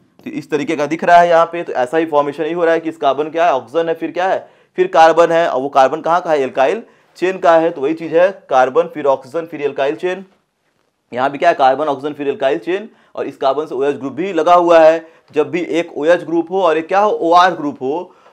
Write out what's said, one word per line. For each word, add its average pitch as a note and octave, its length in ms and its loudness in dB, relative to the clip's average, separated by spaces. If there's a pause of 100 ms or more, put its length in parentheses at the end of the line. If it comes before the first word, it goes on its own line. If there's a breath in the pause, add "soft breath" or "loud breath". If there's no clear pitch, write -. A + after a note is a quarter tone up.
(260)
तो - 40 -14
इस D3 220 -12
तरीके D3 240 -4
का D3 120 -4
दिख D#3+ 160 -6
रहा F3 140 6
है F3 120 4
यहाँ E3 160 4
पे, E3+ 180 -8
तो E3+ 100 -10
ऐसा B2+ 240 -2
ही E3 100 0
फॉर्मेशन D3 360 -2
ही D#3 100 -6
हो E3+ 120 -2
रहा E3 80 2
है E3 60 0
कि D#3+ 100 -8
इस D#3 80 -8
कार्बन C#3+ 320 -2
क्या E3 160 -2
है, E3 80 2
ऑक्सीजन D#3+ 360 -4
है, E3 60 -2
फिर E3 160 -8
क्या E3+ 160 -4
है, D3 220 -4 (280 soft breath)
फिर F#3 120 2
कार्बन E3 420 6
है, E3 180 2
और B2+ 120 -4
वो C#3+ 100 -6
कार्बन C3+ 300 2
कहाँ E3 200 0
का F3 100 -4
है, D3+ 140 2
alkyl C#3 360 0 (360 soft breath)
चेन F#3 220 -2
का E3+ 160 4
है। E3 160 2
तो D3+ 100 -10
वही C#3+ 120 -2
चीज़ D#3+ 220 -6
है, F3+ 140 4 (200)
कार्बन C3 440 2
फिर D3+ 140 -6
ऑक्सीजन C3+ 380 -4
फिर D3 220 -6
alkyl C#3 280 -4
चेन, F#3 300 -8 (840)
यहाँ B2+ 200 -2
भी C#3+ 60 -10
क्या E3+ 120 2
है, E3 60 4
कार्बन C#3 320 2
ऑक्सीजन C#3+ 260 -4
फिर C#3+ 200 -4
alkyl C3+ 260 -2
चेन, F#3+ 300 -6 (260 soft breath)
और B2 120 -6
इस C3+ 100 -14
कार्बन C#3 280 -2
से D3 100 -10
ओएच C#3 200 -2
ग्रुप B2+ 180 -10
भी F#3 200 -6
लगा E3 220 2
हुआ E3+ 240 6
है। D#3+ 280 4 (260 loud breath)
जब D3 160 0
भी F3 120 -6
एक E3+ 320 -4
ओएच E3 300 0
ग्रुप E3 280 -4
हो F#3+ 120 -2
और D#3+ 140 2
एक D#3+ 100 -6
क्या F#3 120 0
हो, G#3 120 2
ओआर F3 420 2
ग्रुप D3 280 -8
हो, D#3+ 340 -8 (180 soft breath)